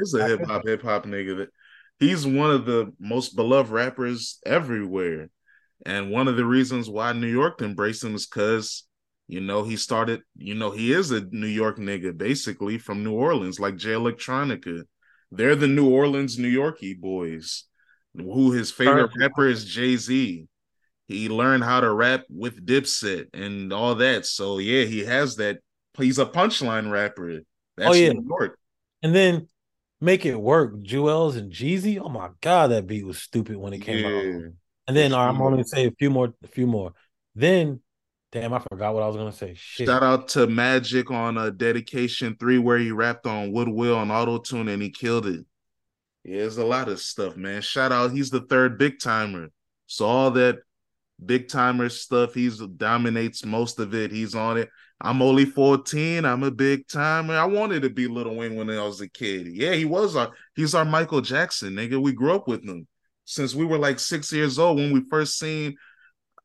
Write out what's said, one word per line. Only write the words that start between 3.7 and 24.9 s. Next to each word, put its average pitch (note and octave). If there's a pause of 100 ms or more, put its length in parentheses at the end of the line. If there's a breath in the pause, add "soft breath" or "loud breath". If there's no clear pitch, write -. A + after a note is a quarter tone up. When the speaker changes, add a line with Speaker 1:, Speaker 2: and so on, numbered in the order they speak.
Speaker 1:
rappers B2
everywhere. F#2+ (540)
And G2
one C3
of B2
the A#2+
reasons B2
why A2
New A#2
York B2
embraced G#2
him A2
is G2+
'cause, A2 (420)
you F2+
know, G2+
he A2+
started, A2+ (140)
you G2+
know, G#2+
he A2+
is F3
a A2
New G#2+
York G#2+
nigga, F#2+
basically, G#2
from G#2
New G#2+
Orleans, G#2+
like G2
Jay G#2
Electronica. A#2 (460)
They're A#2
the C#3+
New C#3
Orleans, C#3
New B2
Yorkie B2
boys, F2 (520)
who A#2+
his A#2
favorite C3+
Speaker 2:
Perfect. A#2+
Speaker 1:
rapper C#3
is A2+
Jay-Z. A#2 (600)
He G#2+
learned B2
how B2+
to A2+
rap B2
with G2
Dipset A2
and G2
all A#2
that. A#2+
So, G2
yeah, A#2
he A2